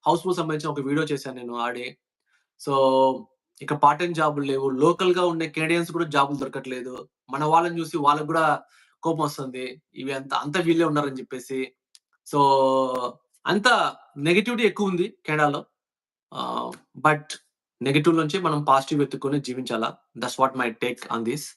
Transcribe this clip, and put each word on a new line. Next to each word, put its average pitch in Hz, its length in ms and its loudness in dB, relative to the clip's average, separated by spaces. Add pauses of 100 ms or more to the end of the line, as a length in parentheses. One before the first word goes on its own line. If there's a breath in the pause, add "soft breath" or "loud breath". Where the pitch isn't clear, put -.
హౌస్‌ఫుల్ 170 300 0
సంబంధించిన 156 360 -4
ఒక 143 120 -6
వీడియో 143 240 0
చేశాను 135 300 -6
నేను 120 220 -10
ఆడే. 120 280 -6 (760)
So 143 120 -2 (880)
ఇక 139 140 -4
పార్ట్ 151 240 6
టైమ్ 175 160 -2
జాబ్‌లు 151 300 0
లేవు. 135 300 0
లోకల్‌గా 175 500 4
ఉండే 165 240 0
కెనడియన్స్ 170 420 -2
కూడా 170 160 -2
జాబ్‌లు 143 300 0
దొరకట్లేదు. 127 560 -8 (360)
మన 135 160 -4
వాళ్ళని 170 320 4
చూసి 160 220 -6
వాళ్ళకి 147 280 2
కూడా 160 180 2 (580 soft breath)
కోపం 160 200 -2
వస్తుంది. 127 420 -6 (300)
ఇవి 135 180 -8
అంత, 135 220 -8
అంత 147 240 -4
వీళ్ళే 165 260 2
ఉన్నారని 147 340 -2
చెప్పేసి. 127 400 -8 (680)
So 147 120 0 (1040)
అంత 208 220 2 (500)
నెగటివిటీ 214 480 2
ఎక్కువ 196 260 2
ఉంది 180 160 0 (140)
కెనడాలో. 151 400 0 (680)
ఆహ్, 123 400 -6 (260)
but 147 280 2 (560)
నెగెటివ్ 147 340 2
నుంచి 160 240 0
మనం 156 240 0
పాజిటివ్ 139 360 2
వెతుక్కొని 139 420 -2
జీవించాలా. 120 480 -6 (240)
That's 120 240 -8
what 131 160 2
my 127 200 -2
take - 340 -6
on 117 160 -4
this. 135 220 -4 (120)